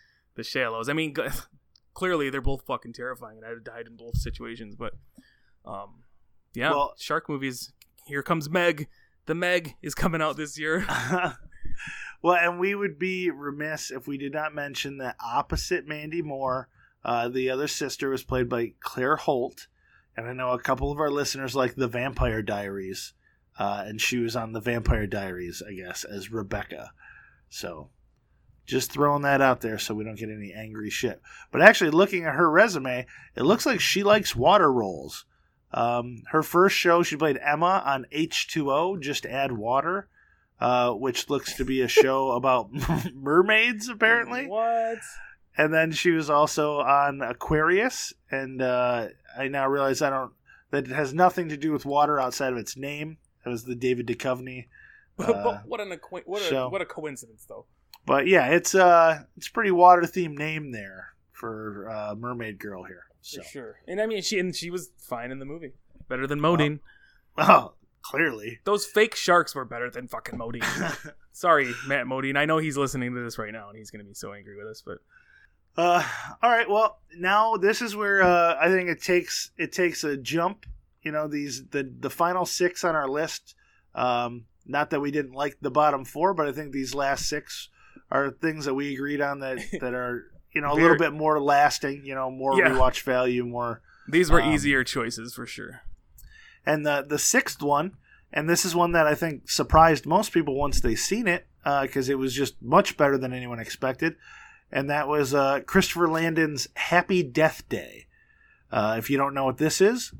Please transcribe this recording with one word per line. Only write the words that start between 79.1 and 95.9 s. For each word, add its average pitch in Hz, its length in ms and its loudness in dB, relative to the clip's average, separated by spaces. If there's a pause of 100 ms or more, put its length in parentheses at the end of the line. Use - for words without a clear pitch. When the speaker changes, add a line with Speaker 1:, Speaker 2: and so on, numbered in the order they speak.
Speaker 2:
it 156 160 -4
takes 175 320 0
a 147 120 0
jump. 165 500 -4 (360)
You 156 100 -8
know, 151 160 -2
these, 143 400 -6
the, 139 200 -4 (120)
the 131 100 -4
final 175 340 0
six 180 400 -2
on 170 120 2
our 139 120 -2
list. 151 460 -6 (400)
Um, 120 500 -2 (220)
not 147 240 -2
that 147 100 0
we 143 120 -2
didn't 139 200 -4
like 139 300 -4
the 139 80 -4
bottom 143 340 2
four, 170 300 0
but 160 140 0
I 135 40 -4
think 143 200 -10
these 131 220 -6
last 139 340 -2
six - 400 -8 (420)
are 139 220 0
things 156 340 -4
that 135 80 0
we 143 200 -4
agreed 143 260 -4
on 143 200 -2
that, 131 180 -6 (100)
Speaker 1:
<laughs> - 120 -8
Speaker 2:
that 123 140 -4
are, 123 300 -6 (280)
you 156 80 -2
know, 147 120 0
a - 20 2
Speaker 1:
Very 160 80 6
Speaker 2:
little 165 160 8
bit 151 160 2
more 151 260 2
lasting, 143 640 2
you 139 100 -10
know, 131 160 -4
more 135 280 2
Speaker 1:
Yeah. 175 100 6
Speaker 2:
rewatch 127 340 4
value, 127 440 2
more, 120 340 -6 (260)
Speaker 1:
These 160 240 2
were 175 120 10
Speaker 2:
um, 156 100 2
Speaker 1:
easier 143 320 2
choices 117 500 -6
for 123 120 -12
sure. - 340 -16 (880)